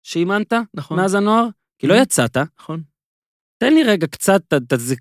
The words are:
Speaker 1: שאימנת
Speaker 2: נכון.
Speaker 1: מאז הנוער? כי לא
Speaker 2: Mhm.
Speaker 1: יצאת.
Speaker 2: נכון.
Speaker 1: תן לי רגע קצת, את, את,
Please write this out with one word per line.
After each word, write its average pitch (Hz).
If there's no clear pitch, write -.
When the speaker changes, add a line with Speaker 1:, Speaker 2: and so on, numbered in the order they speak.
Speaker 1:
שאימנת 196
Speaker 2:
נכון. 160
Speaker 1:
מאז 190
הנוער? 214
כי 135
לא 175
Speaker 2:
Mhm. 247
Speaker 1:
יצאת. 123
Speaker 2:
נכון. 160
Speaker 1:
תן 269
לי 320
רגע 202
קצת, 190
את, 123
את, 127